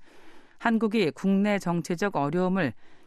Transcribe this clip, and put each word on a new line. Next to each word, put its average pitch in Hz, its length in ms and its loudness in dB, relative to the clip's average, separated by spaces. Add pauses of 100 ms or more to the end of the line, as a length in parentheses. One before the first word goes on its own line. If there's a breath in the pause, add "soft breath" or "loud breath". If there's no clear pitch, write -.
(580 loud breath)
한국이 220 540 2
국내 196 480 2
정치적 175 560 -2
어려움을 170 580 0 (340 soft breath)